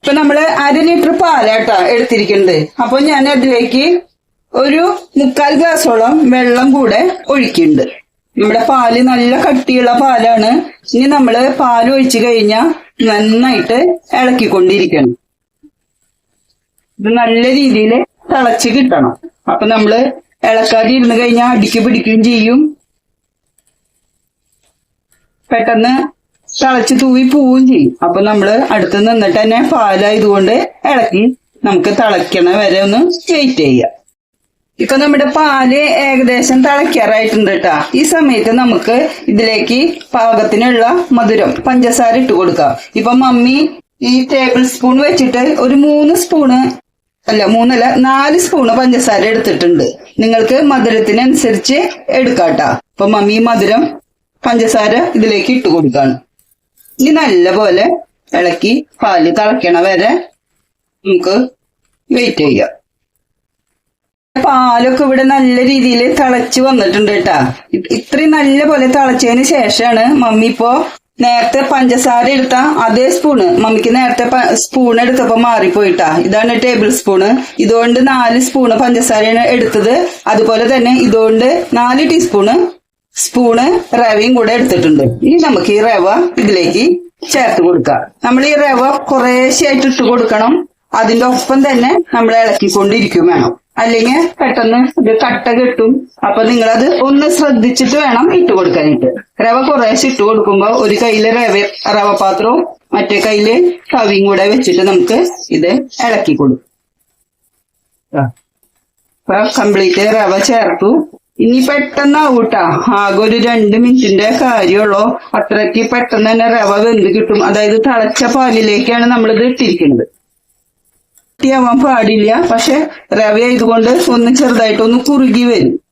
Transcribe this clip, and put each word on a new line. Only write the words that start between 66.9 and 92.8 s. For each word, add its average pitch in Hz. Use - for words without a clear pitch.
ട്ടാ. 175
ഇ-, -
ഇത്രയും 302
നല്ല 285
പോലെ 285
തിളച്ചതിന് 254
ശേഷമാണ് 226
മമ്മി 226
ഇപ്പോ 240
നേരത്തെ 339
പഞ്ചസാര 247
എടുത്ത 262
അതേ 226
സ്പൂണ്, 302
മമ്മിക്ക് 220
നേരത്തെ 247
പ-, 254
സ്പൂൺ 240
എടുത്തപ്പോ 247
മാറിപ്പോയിട്ടാ. 190
ഇതാണ് 214
ടേബിൾ 226
സ്പൂണ്. 196
ഇതുകൊണ്ട് 233
നാല് 247
സ്പൂണ് 254
പഞ്ചസാരയാണ് 233
എടുത്തത്. 226
അതുപോലെ 220
തന്നെ 254
ഇതുകൊണ്ട് 226
നാല് 247
ടീസ്പൂണ്, 220
സ്പൂണ് 240
റവയും 233
കൂടെ 226
എടുത്തിട്ടുണ്ട്. 160
ഇനി 294
നമുക്ക് 233
ഈ 208
റവ 208
ഇതിലേക്ക് 208
ചേർത്ത് 247
കൊടുക്കാം. 151
നമ്മൾ 254
ഈ 294
റവ 277
കുറേശ്ശെയായിട്ട് 262
ഇട്ട് 254
കൊടുക്കണം. 226
അതിന്റെ 233
ഒപ്പം 254
തന്നെ 262
നമ്മൾ 226
ഇളക്കിക്കൊണ്ടിരിക്കും 202